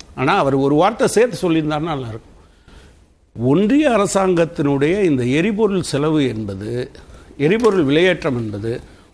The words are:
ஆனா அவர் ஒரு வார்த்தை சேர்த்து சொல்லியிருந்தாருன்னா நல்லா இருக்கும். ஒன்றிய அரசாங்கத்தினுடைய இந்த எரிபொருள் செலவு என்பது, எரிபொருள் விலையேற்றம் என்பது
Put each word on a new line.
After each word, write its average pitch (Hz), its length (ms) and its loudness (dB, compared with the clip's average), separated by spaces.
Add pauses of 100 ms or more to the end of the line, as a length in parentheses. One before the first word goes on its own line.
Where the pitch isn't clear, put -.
(160)
ஆனா 147 220 0
அவர் 139 180 2
ஒரு 139 200 2
வார்த்தை 214 320 2
சேர்த்து 196 440 0
சொல்லியிருந்தாருன்னா 156 420 -2
நல்லா 131 140 -8
இருக்கும். - 280 -16 (1040)
ஒன்றிய 208 500 2
அரசாங்கத்தினுடைய 170 1120 0
இந்த 143 220 0
எரிபொருள் 196 580 0
செலவு 147 460 0
என்பது, 107 640 -6 (460)
எரிபொருள் 196 480 2
விலையேற்றம் 156 520 2
என்பது 110 440 -6 (320)